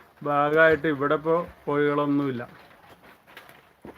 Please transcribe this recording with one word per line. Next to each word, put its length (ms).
ഭാഗമായിട്ട് 640
ഇവിടെ 200
ഇപ്പോൾ 240
കോഴികളൊന്നുമില്ല. 760